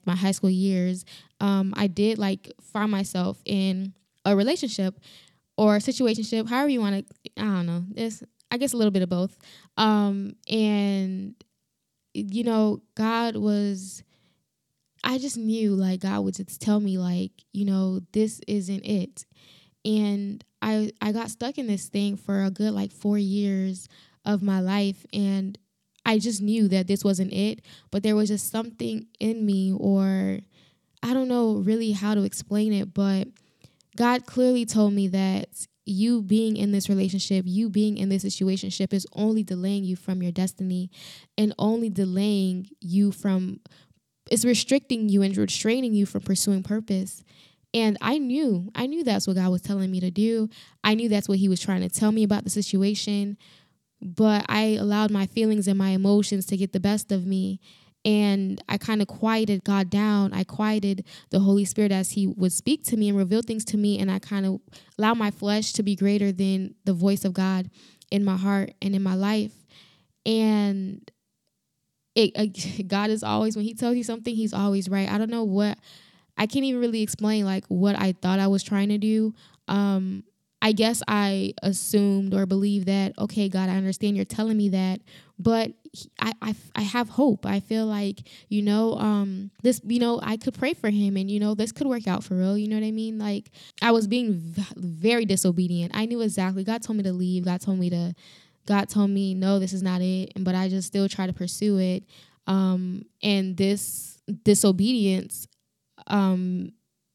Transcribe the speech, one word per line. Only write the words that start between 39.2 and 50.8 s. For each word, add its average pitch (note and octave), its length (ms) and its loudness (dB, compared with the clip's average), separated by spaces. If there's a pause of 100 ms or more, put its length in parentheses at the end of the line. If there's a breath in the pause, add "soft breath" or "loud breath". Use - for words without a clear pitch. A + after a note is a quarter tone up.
delaying F#3+ 400 -2
you F#3 120 -2
from F#3 260 -4
your F3+ 100 -2
destiny F#3 580 -4 (480 loud breath)
and G#3+ 200 2
only A3+ 320 0
delaying F#3+ 800 0 (140)
you G3 300 2
from, F#3+ 480 -2 (680 soft breath)
it's A3 140 2
restricting A#3+ 680 2
you G3 120 6
and G3 160 2
restraining A3+ 560 0
you G3+ 120 4
from G3 160 -4
pursuing G3 400 0
purpose. G3 600 -4 (500 soft breath)
And A3 280 2
I C4 160 2
knew, B3 580 0
I A#3+ 120 -2
knew D#4 160 -2
that's G#3 240 0
what F#3 100 0
God F#3 120 2
was F#3 120 2
telling F#3+ 300 -2
me F#3 100 -2
to F3+ 100 -2
do. A3 380 0 (340 loud breath)